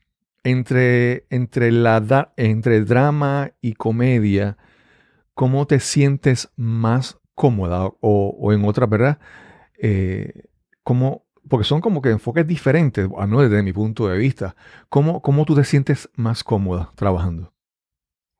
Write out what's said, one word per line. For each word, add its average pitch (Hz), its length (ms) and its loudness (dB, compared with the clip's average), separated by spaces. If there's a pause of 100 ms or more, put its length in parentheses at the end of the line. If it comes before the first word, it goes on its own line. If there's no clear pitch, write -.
(440)
entre, 123 840 0
entre 123 420 0
la 117 280 4
da-, 131 380 0
entre 110 480 2
drama 139 680 0 (100)
y 117 120 -4
comedia, 110 840 0 (760)
¿cómo 135 340 0
te 139 120 2
sientes 139 760 0
más 113 640 -2 (180)
cómoda? 95 520 0 (120)
O, 101 400 0
o 104 140 0
en 104 120 2
otras, 107 240 0
¿verdad? 120 300 0 (640)
Eh, 95 600 -2 (400)
¿cómo, 131 420 -2 (240)
porque 117 160 0
son 151 160 -2
como 180 200 -2
que 127 100 2
enfoques 120 360 -2
diferentes, 139 720 0
al 98 100 -4
menos 120 220 2
desde 104 140 2
mi 95 100 -4
punto 107 340 -2
de 92 100 -2
vista. 117 380 -4 (320)
¿Cómo, 160 340 0
cómo 143 240 0
tú 156 100 0
te 143 80 4
sientes 139 520 -2
más 113 280 -4
cómoda 90 520 -4
trabajando? 90 560 -4 (880)